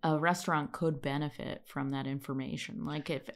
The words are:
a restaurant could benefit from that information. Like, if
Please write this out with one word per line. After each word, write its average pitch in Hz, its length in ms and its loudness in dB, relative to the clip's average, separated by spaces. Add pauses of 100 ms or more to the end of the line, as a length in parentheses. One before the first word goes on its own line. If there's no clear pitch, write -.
a 156 160 6
restaurant 165 540 4
could 160 300 0
benefit 143 640 -2
from 135 240 -2
that 135 160 -2
information. 135 800 -4
Like, 147 240 -4
if 135 260 -2